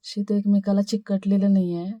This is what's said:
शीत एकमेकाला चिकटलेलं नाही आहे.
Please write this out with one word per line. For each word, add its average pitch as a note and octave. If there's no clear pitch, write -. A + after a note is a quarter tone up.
शीत G#3
एकमेकाला G3+
चिकटलेलं G3
नाही F3+
आहे. F3+